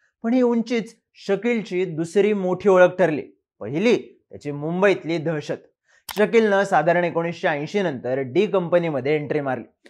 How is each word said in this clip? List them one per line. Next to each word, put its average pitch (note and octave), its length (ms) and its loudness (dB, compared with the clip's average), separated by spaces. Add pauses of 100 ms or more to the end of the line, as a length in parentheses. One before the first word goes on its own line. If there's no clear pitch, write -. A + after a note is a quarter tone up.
(240)
पण A3+ 100 -2
ही B3+ 80 4
उंचीच A#3 540 0 (320)
शकीलची G3 580 -2
दुसरी E3+ 480 0
मोठी F#3 360 -2
ओळख F3+ 300 6
ठरली. D#3+ 240 2 (380)
पहिली E3 340 0 (340)
त्याची D3 220 -12
मुंबईतली E3+ 640 -2
दहशत. D3+ 480 -6 (440)
शकीलनं G3+ 540 2
साधारण E3+ 400 2
एकोणीसशे E3+ 440 -2
ऐंशी D3+ 340 -2
नंतर C3 380 -2
डी C#3 260 0
कंपनीमध्ये E3 720 0
एंट्री D3+ 240 -2
मारली. B2+ 240 -4 (260)